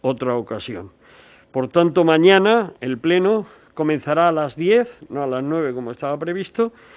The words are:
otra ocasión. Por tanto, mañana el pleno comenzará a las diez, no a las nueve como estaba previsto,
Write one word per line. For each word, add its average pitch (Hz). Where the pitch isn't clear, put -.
otra 127
ocasión. 104
Por 127
tanto, 170
mañana 190
el 127
pleno 185
comenzará 151
a 170
las 151
diez, 220
no 139
a 135
las 127
nueve 147
como 123
estaba 143
previsto, 185